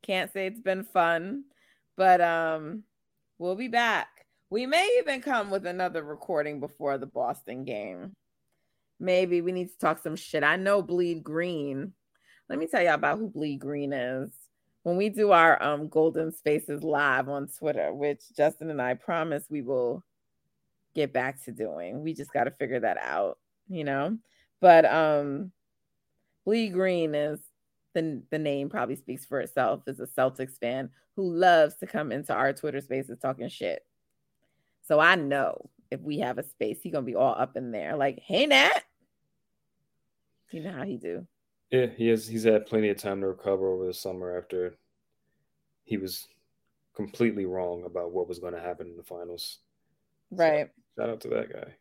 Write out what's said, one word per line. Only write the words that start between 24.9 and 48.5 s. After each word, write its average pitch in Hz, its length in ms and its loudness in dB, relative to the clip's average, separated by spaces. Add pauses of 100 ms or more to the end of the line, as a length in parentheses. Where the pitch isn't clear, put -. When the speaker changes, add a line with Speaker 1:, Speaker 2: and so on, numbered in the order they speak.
Speaker 1:
Bleed 214 300 0
Green 175 400 2
is, 147 260 -2 (540)
the, 160 360 -2
the 156 80 -2
name 143 300 -2
probably 123 280 -4
speaks 131 280 -10
for 139 160 -4
itself, 123 460 0
is 135 140 -10
a 123 60 -8
Celtics 131 520 -2
fan 131 320 -4 (260)
who 185 160 -2
loves 165 440 6
to - 100 -12
come 151 260 -6
into 147 220 -4
our 131 180 2
Twitter 139 300 -6
Spaces 131 360 -6
talking 131 300 -6
shit. - 380 -6 (960)
So 151 180 4
I 170 140 10
know 143 560 -2 (200)
if 135 120 -8
we 151 160 -6
have 123 180 -2
a - 60 -6
space, - 400 -6
he 180 80 -8
gonna 127 160 -4
be 90 80 -6
all 117 200 4
up 131 220 -2
in 127 140 -6
there. 101 260 -6
Like, 139 240 -2
"Hey, 240 260 0
Nat." 277 360 4 (1700)
You 165 140 -10
know 190 80 -8
how 135 100 -8
he 185 160 -8
do. 87 280 -8 (440)
Speaker 2:
Yeah, 127 160 4
he 117 220 0
has, 110 200 2
he's 113 160 -4
had 107 220 6
plenty 107 240 2
of 101 80 0
time 98 240 -4
to 95 60 0
recover 95 400 0
over 92 180 -2
the 90 80 -4
summer 92 420 -8
after 90 400 -6 (1080)
he 110 120 -4
was 95 320 -8 (680)
completely 104 520 -2
wrong 90 380 -6
about 87 280 -6
what 90 160 -2
was 87 100 -10
gonna 87 220 -10